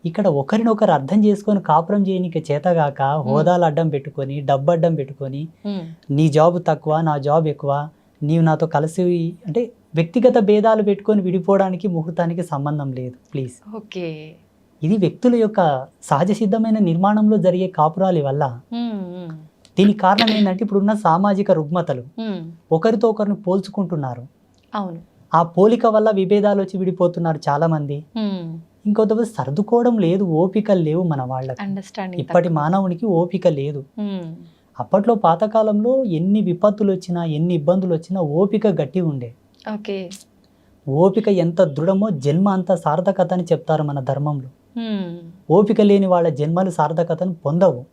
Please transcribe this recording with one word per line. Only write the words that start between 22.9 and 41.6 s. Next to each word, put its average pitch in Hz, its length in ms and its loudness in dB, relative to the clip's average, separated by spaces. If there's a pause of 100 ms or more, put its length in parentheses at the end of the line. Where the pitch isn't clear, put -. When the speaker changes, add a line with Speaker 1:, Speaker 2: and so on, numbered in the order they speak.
Speaker 1:
ఒకరిని 208 260 -2
పోల్చుకుంటున్నారు. 170 920 -4 (480)
Speaker 2:
అవును. 180 260 -8 (340)
Speaker 1:
ఆ 170 80 6
పోలిక 214 440 2
వల్ల 220 240 4
విభేదాలు 202 520 2
వచ్చి 190 160 -6
విడిపోతున్నారు 175 720 0
చాలా 147 180 2
మంది. 147 380 -2 (120)
Speaker 2:
మ్మ్. 175 440 -6 (260)
Speaker 1:
ఇంకొంతమంది 214 400 2
సర్దుకోవడం 220 720 0
లేదు, 190 260 2
ఓపికలు 185 560 0
లేవు 160 220 0
మన 147 200 0
వాళ్ళకి. 131 400 -6
Speaker 2:
అండర్‌స్టాండింగ్ 190 580 -8
Speaker 1:
ఇప్పటి 175 280 0
Speaker 2:
తక్కువ. 156 140 0
Speaker 1:
మానవునికి 185 440 0
ఓపిక 180 420 0
లేదు. 143 360 -2 (140)
Speaker 2:
మ్మ్. 180 380 -8 (440)
Speaker 1:
అప్పట్లో 208 340 0
పాతకాలంలో 214 880 0
ఎన్ని 190 360 0
విపత్తులు 202 520 0
వచ్చినా, 175 320 -4
ఎన్ని 165 300 -2
ఇబ్బందులు 175 400 0
వచ్చినా 180 260 -6
ఓపిక 196 460 0
గట్టి 170 340 -2
ఉండే. 135 340 -4 (400)
Speaker 2:
ఓకే. 196 360 -10 (800)
Speaker 1:
ఓపిక 190 400 2
ఎంత 175 340 2